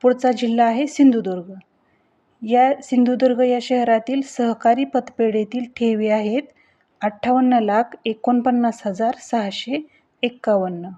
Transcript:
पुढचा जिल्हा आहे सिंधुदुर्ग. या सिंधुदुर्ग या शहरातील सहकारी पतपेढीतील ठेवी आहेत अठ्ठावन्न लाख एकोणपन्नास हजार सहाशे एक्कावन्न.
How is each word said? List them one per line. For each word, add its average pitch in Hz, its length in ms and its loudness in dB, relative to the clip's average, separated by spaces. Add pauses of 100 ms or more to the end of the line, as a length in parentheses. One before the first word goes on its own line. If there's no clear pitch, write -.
पुढचा 247 300 2
जिल्हा 233 340 0
आहे 233 200 0
सिंधुदुर्ग. 196 640 2 (880)
या 247 400 2
सिंधुदुर्ग 247 580 2
या 247 220 2
शहरातील 240 600 0
सहकारी 233 600 0
पतपेढीतील 240 800 -2 (120)
ठेवी 220 320 0
आहेत 214 340 0 (580)
अठ्ठावन्न 247 520 0
लाख 226 520 0
एकोणपन्नास 240 840 -2
हजार 220 280 -4
सहाशे 233 720 -6 (360)
एक्कावन्न. 190 760 -2